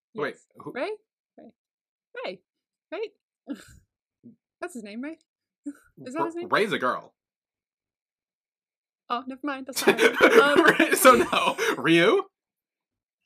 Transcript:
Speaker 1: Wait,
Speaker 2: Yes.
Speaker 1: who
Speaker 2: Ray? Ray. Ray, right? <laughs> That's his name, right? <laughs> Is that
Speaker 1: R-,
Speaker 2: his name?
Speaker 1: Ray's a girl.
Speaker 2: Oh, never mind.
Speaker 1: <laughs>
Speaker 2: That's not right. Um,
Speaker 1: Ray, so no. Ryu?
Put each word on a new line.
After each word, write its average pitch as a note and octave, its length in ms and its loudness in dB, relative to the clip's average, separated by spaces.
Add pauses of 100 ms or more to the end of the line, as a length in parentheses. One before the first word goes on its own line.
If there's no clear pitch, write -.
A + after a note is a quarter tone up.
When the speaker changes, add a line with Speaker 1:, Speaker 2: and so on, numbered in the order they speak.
(140)
Speaker 1:
Wait, C#3 220 -8
Speaker 2:
Yes. - 100 -20 (140)
Speaker 1:
who - 140 -14
Speaker 2:
Ray? D#4+ 180 -8 (460)
Ray. - 140 -20 (720)
Ray, - 180 -12 (520)
right? G#4 160 -10 (380)
<laughs> C4 100 -12 (1040)
That's E4+ 120 -12
his A3+ 100 -14
name, G#3+ 180 -14
right? D#4 200 -14 (220)
<laughs> - 220 -20 (400)
Is B3+ 80 -14
that D#4 80 -6
Speaker 1:
R-, E4 60 -2
Speaker 2:
his E4 80 -12
name? E4+ 140 -10
Speaker 1:
Ray's G3 220 -2
a C3 80 -4
girl. A#2 340 -6 (1900)
Speaker 2:
Oh, A#3+ 200 -6
never C4 160 -16
mind. C4+ 240 -10
Speaker 1:
<laughs> - 0 -
Speaker 2:
That's - 180 -8
not - 140 2
right. A4+ 400 4
Um, - 260 4
Speaker 1:
Ray, E4 300 2
so - 180 8
no. - 420 0 (220)
Ryu? A3+ 460 4 (1040)